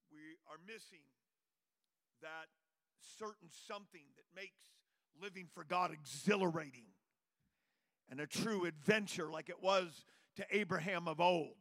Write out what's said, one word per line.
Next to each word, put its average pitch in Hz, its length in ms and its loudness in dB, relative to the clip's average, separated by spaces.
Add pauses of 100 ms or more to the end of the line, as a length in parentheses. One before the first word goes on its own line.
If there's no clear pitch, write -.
(120)
we 156 240 -20 (160)
are 156 160 -16
missing 180 400 -16 (1120)
that 160 320 -10 (680)
certain 214 300 -10 (180)
something 196 380 -14 (120)
that 156 200 -20
makes 190 240 -14 (600)
living 185 320 -10
for 170 120 -12
God 180 280 2
exhilarating 156 1000 0 (1200)
and 131 100 -10
a 151 60 -4
true 202 400 0
adventure 170 640 2
like 156 180 -8
it 175 140 -10
was 185 420 4 (320)
to 196 140 -8
Abraham 180 580 2
of 156 120 -2
old 175 400 4